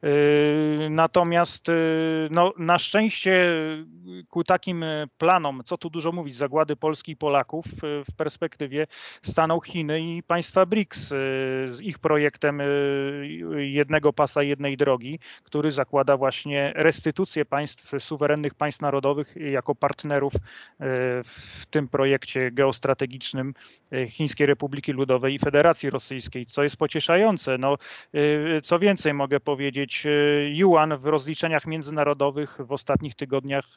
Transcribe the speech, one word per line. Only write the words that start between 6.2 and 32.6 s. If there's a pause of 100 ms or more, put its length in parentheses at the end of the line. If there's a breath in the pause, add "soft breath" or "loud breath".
zagłady
Polski
i
Polaków,
y,
w
perspektywie (360 loud breath)
staną
Chiny
i
państwa
brics,
y, (520)
z
ich
projektem,
y, (140)
jednego
pasa,
jednej
drogi, (240 loud breath)
który
zakłada
właśnie
restytucję
państw,
suwerennych
państw
narodowych
jako
partnerów,
y, (880 loud breath)
w
tym
projekcie
geostrategicznym, (380 soft breath)
y,
Chińskiej
Republiki
Ludowej
i
Federacji
Rosyjskiej,
co
jest
pocieszające.
No, (380 loud breath)
y,
co
więcej
mogę
powiedzieć,
y,
juan
w
rozliczeniach
międzynarodowych